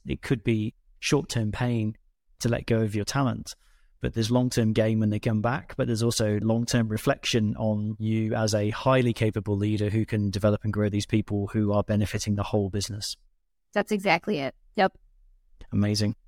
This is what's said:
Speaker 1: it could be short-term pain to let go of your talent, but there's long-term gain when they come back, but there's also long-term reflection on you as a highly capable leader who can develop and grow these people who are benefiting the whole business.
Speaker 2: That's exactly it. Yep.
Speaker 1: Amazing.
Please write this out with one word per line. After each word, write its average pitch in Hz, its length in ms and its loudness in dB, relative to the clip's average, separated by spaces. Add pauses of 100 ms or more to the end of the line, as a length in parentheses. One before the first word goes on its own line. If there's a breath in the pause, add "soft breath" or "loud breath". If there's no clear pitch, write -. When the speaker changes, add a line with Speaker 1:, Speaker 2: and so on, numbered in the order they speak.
Speaker 1:
it - 140 -6
could 127 240 -2
be 110 300 -2 (260)
short-term 117 520 0
pain 117 440 -2 (440)
to - 100 0
let - 160 -2
go 113 140 2
of 107 140 -2
your 101 120 -2
talent, 123 480 -2 (480)
but - 100 -2
there's 113 180 -2
long-term 120 440 2
gain 110 260 2
when 107 80 4
they 104 120 -2
come 110 200 0
back, 117 380 -4
but 131 80 0
there's 113 160 0
also 110 380 2
long-term 113 480 0
reflection 107 680 0
on 107 420 -2
you 110 360 0
as 110 200 2
a 104 140 2
highly 123 460 2
capable 104 420 0
leader 104 320 0
who 107 160 0
can 104 260 0
develop 104 320 2
and 107 80 -2
grow 104 200 2
these 104 160 -2
people 104 400 0
who 104 260 0
are 101 100 2
benefiting 104 520 0
the 98 80 -2
whole 101 260 0
business. 101 480 -6 (560)
Speaker 2:
That's - 200 0
exactly 170 480 0
it. 135 140 -6 (220)
Yep. 190 220 2 (760)
Speaker 1:
Amazing. 104 440 0 (120)